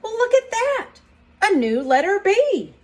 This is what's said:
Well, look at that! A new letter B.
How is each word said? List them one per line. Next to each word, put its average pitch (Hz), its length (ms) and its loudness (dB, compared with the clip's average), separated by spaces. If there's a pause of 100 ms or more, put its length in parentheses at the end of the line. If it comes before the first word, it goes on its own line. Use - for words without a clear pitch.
Well, 440 160 -10
look 466 160 0
at 523 180 2
that! 508 400 -4 (520)
A 415 120 2
new 233 280 0
letter 277 360 0
B. 392 540 0 (120)